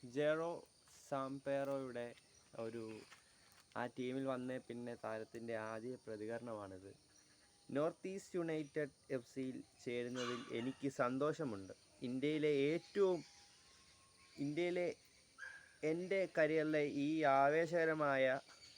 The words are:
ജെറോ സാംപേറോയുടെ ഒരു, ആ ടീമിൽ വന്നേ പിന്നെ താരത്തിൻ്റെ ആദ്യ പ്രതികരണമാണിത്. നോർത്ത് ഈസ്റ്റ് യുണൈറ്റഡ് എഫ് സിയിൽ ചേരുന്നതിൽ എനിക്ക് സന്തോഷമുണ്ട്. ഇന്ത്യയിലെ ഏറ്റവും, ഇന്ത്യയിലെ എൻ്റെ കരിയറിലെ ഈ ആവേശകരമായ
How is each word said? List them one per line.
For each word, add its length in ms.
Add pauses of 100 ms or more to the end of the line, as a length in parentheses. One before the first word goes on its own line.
ജെറോ 420 (520)
സാംപേറോയുടെ 1040 (460)
ഒരു, 300 (920)
ആ 120
ടീമിൽ 380
വന്നേ 340
പിന്നെ 360
താരത്തിൻ്റെ 680
ആദ്യ 340
പ്രതികരണമാണിത്. 960 (800)
നോർത്ത് 400
ഈസ്റ്റ് 280
യുണൈറ്റഡ് 580 (140)
എഫ് 200
സിയിൽ 280 (220)
ചേരുന്നതിൽ 600 (100)
എനിക്ക് 380
സന്തോഷമുണ്ട്. 840 (280)
ഇന്ത്യയിലെ 500 (120)
ഏറ്റവും, 560 (1160)
ഇന്ത്യയിലെ 500 (960)
എൻ്റെ 380 (100)
കരിയറിലെ 520 (160)
ഈ 100 (240)
ആവേശകരമായ 920 (520)